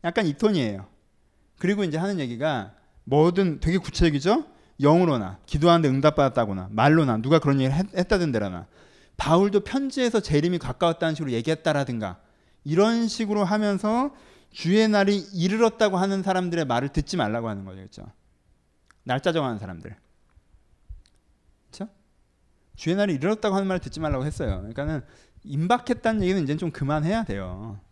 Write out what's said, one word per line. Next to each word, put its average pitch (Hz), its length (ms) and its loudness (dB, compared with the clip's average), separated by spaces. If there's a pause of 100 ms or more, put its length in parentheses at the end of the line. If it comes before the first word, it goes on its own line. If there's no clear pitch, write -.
약간 170 220 0
이 147 80 0
톤이에요. 123 520 0 (720)
그리고 202 240 0
이제 156 160 -2
하는 190 220 -4
얘기가 120 540 -6 (300)
뭐든 170 560 2
되게 170 180 0
구체적이죠? 170 680 2 (360)
영으로나, 143 640 4
기도하는데 165 420 4
응답받았다거나, 131 840 2
말로나, 131 460 4
누가 135 200 4
그런 139 220 2
얘기를 131 160 2
했-, 190 200 -2
했다든데라나, 120 720 -2 (500)
바울도 196 440 2
편지에서 254 580 -2
재림이 165 400 0
가까웠다는 160 560 -2
식으로 147 180 -6
얘기했다라든가, 127 840 -2 (460)
이런 220 420 2
식으로 208 380 -2
하면서 214 680 -2 (380)
주의 214 380 2
날이 202 300 2 (160)
이르렀다고 208 640 2
하는 196 260 0
사람들의 180 400 0
말을 127 240 0
듣지 156 280 -4
말라고 113 320 -2
하는 98 160 -8
거죠. 95 120 -16
그렇죠? 95 300 -18 (1000)
날짜 139 280 -2
정하는 131 280 -2
사람들. 92 340 -12 (1800)
그렇죠? 208 220 -14 (840)
주의 170 220 -2
날이 202 180 2
이르렀다고 196 400 0
하는 196 140 0
말을 185 120 -2
듣지 - 200 -12
말라고 143 240 -2
했어요. 135 340 -4
그러니까는 131 440 -6 (420)
임박했다는 220 800 0
얘기는 185 200 2
이제는 143 160 -2
좀 175 120 -4
그만해야 156 540 -2
돼요. 98 540 -8 (140)